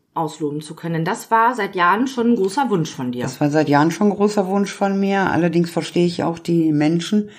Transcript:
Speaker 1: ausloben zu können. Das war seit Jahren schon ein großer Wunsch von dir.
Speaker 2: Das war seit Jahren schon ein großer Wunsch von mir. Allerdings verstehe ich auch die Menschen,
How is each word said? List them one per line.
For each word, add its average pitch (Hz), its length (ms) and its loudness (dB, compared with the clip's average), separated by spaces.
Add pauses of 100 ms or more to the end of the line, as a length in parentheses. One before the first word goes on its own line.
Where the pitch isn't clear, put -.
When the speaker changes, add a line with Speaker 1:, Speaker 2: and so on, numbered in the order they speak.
(140)
Speaker 1:
ausloben 151 480 -4
zu 165 120 -14
können. 165 300 -4
Das 214 260 -6
war 226 240 4
seit 240 220 -4
Jahren 185 300 2
schon 240 240 0
ein 233 60 4
großer 202 340 0
Wunsch 165 200 0
von 123 220 -6
dir. 123 120 -6
Speaker 2:
Das - 140 -8
war 147 120 2
seit 147 180 2
Jahren 147 220 4
schon 170 160 0
ein 202 100 2
großer 208 300 0
Wunsch 196 260 -2
von 196 260 -2
mir. 196 320 0
Allerdings 170 400 0
verstehe 175 360 0
ich 175 180 -2
auch 165 140 -4
die 165 340 0
Menschen, 170 560 0 (100)